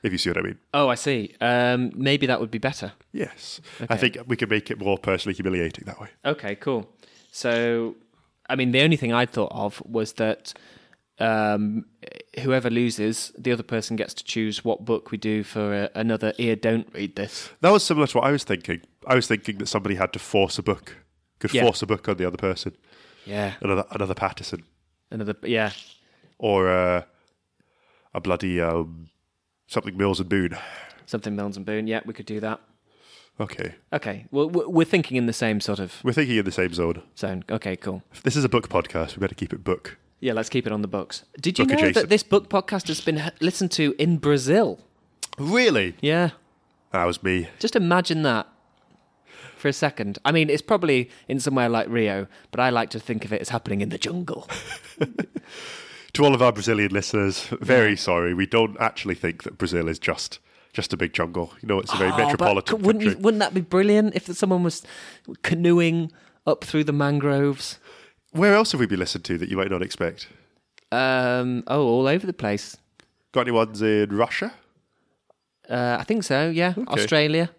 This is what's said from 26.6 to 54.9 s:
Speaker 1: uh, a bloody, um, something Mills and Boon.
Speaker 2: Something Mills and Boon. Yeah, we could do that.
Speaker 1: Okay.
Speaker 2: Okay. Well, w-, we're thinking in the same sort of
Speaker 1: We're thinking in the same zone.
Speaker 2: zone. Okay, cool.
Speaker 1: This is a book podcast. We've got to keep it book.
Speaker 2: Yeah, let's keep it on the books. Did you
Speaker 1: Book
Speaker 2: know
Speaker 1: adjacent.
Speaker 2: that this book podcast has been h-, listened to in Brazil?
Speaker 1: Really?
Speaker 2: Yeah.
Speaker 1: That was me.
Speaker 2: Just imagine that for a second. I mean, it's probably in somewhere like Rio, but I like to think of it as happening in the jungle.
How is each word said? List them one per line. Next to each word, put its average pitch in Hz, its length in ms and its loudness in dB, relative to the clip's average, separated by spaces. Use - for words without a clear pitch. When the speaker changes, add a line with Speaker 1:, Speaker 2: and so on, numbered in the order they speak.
Speaker 1:
uh, 90 320 2
a - 80 -6
bloody, 90 400 0
um, 82 480 -2
something 95 320 -6
Mills 95 220 2
and 90 100 -4
Boon. 90 260 0
Speaker 2:
Something 107 280 -6
Mills 101 220 -6
and 98 80 -14
Boon. 107 220 -4
Yeah, 110 180 -4
we 113 80 -10
could 104 140 -16
do 107 140 -8
that. 110 200 -6
Speaker 1:
Okay. 92 360 -8
Speaker 2:
Okay. 110 400 -6
Well, 143 180 0
w-, 170 200 -2
we're 165 160 4
thinking 156 320 0
in 120 80 2
the 113 80 0
same 110 280 0
sort 101 180 -4
of 92 240 -8
Speaker 1:
We're 127 100 2
thinking 123 240 2
in 101 80 2
the 92 60 -2
same 90 220 -2
zone. 85 280 -2
Speaker 2:
zone. 95 320 -6
Okay, 101 260 -4
cool. 95 280 -8
Speaker 1:
This 131 120 0
is 147 80 2
a 127 60 2
book 117 200 0
podcast. 82 460 -2
We've - 40 -14
got 95 100 -2
to - 60 -10
keep - 180 -6
it 95 100 -12
book. - 340 -4
Speaker 2:
Yeah, 127 140 -4
let's 113 160 -4
keep 120 160 -4
it 110 80 -4
on 104 80 -4
the 101 60 -4
books. - 380 -8
Did 170 200 -2
you 262 60 6
Speaker 1:
Book 269 80 2
Speaker 2:
know 285 40 2
Speaker 1:
adjacent. 311 180 2
Speaker 2:
that 202 140 2
this 202 140 4
book 196 260 2
podcast 190 380 -2
has 156 140 -4
been 156 180 0
h-, 151 200 -6
listened 180 340 0
to 147 260 2
in 165 180 4
Brazil? 143 600 2
Speaker 1:
Really? 143 640 2
Speaker 2:
Yeah. 160 300 2
Speaker 1:
That 90 140 2
was 87 160 -2
me. 92 280 0
Speaker 2:
Just 226 160 -2
imagine 175 480 2
that 117 240 0
for - 100 -2
a 139 60 2
second. 110 520 -4
I 143 60 4
mean, 156 180 4
it's 151 140 2
probably 156 480 2
in 131 120 -2
somewhere 127 300 2
like 113 200 2
Rio, 101 360 0
but - 100 -6
I 127 120 2
like 117 200 0
to 113 80 -8
think 110 260 -6
of 101 80 -6
it - 80 -2
as - 80 -8
happening 107 320 -2
in 101 80 -2
the 87 100 -6
jungle. - 500 -6